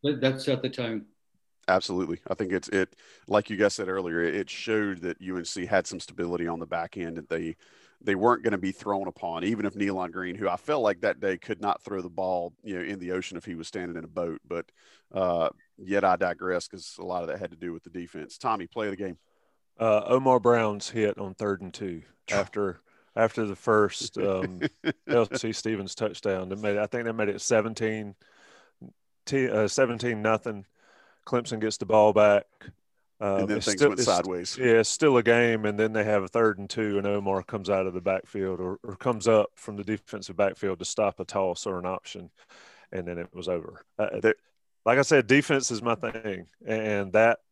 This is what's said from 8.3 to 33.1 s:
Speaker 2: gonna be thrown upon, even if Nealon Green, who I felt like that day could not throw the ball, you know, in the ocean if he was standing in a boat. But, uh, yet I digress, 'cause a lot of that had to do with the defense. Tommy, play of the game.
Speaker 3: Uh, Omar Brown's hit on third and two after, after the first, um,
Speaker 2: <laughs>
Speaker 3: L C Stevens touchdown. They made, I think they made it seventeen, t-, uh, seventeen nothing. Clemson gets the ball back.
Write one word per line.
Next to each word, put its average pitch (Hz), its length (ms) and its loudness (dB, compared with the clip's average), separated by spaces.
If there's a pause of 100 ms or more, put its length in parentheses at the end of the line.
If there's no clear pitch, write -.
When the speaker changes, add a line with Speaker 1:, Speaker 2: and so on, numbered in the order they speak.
Speaker 2:
gonna 107 140 0
be 95 140 -2
thrown 98 360 -4
upon, 85 360 -6
even 104 220 -2
if 98 80 -4
Nealon 92 380 -4
Green, 90 240 -8
who 95 120 -2
I 95 80 0
felt 147 280 -2
like 101 180 0
that 104 180 0
day 95 180 -2
could 95 240 -8
not 101 200 -2
throw 98 200 -8
the 90 80 -8
ball, 87 440 -4 (100)
you 104 120 -8
know, 90 80 -6
in 98 160 -8
the 90 120 -8
ocean 92 260 -6
if 82 60 -12
he 92 120 -10
was 82 120 -12
standing 90 300 -8
in 80 60 -10
a 80 40 -16
boat. 82 400 -6
But, 85 180 -6 (480)
uh, 87 360 2 (280)
yet 98 280 0
I 92 100 6
digress, 90 540 -2
'cause - 300 -16
a 90 40 -10
lot 90 200 -6
of 82 40 -8
that 85 120 -6
had 87 120 -8
to 85 60 -20
do 85 160 -8
with 82 100 -14
the 87 60 -20
defense. 85 480 -12
Tommy, 107 300 -4
play 107 200 -6
of 101 40 -4
the 98 60 -8
game. 92 200 -8 (600)
Speaker 3:
Uh, 107 280 4
Omar 127 340 4
Brown's 110 500 2
hit 104 280 0
on 98 160 -8
third 98 280 -2
and 92 120 -12
two 87 300 -8 (260)
after, 101 520 -2 (340)
after 113 300 2
the 101 100 -4
first, 107 640 2
um, 95 420 -2 (240)
Speaker 2:
<laughs> - 240 -6
Speaker 3:
L 117 260 4
C 113 200 -4
Stevens 98 420 -4
touchdown. 95 540 -2
They 98 60 -4
made, 104 220 -2
I 104 100 0
think 120 180 -4
they 117 80 -2
made 110 160 0
it 95 100 -4
seventeen, 110 760 0 (1080)
t-, 131 240 0
uh, 107 200 2
seventeen 120 520 0
nothing. 107 440 0 (600)
Clemson 117 360 -2
gets 107 160 -2
the 104 80 -6
ball 107 260 8
back. 104 340 6 (760)